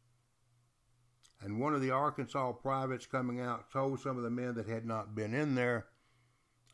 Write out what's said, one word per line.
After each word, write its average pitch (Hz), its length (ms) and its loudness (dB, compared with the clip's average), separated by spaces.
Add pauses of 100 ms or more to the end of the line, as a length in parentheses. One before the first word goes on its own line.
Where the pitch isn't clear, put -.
(1400)
And 101 200 -4
one 147 160 2
of 139 60 2
the 131 100 2
Arkansas 135 640 0
privates 131 520 -2
coming 123 340 0
out 123 320 -4
told 135 280 0
some 131 180 -4
of 120 60 -2
the 117 80 -2
men 123 240 0
that 110 120 -4
had 113 180 -4
not 107 280 -2
been 107 220 0
in 147 200 2
there, 123 300 2 (880)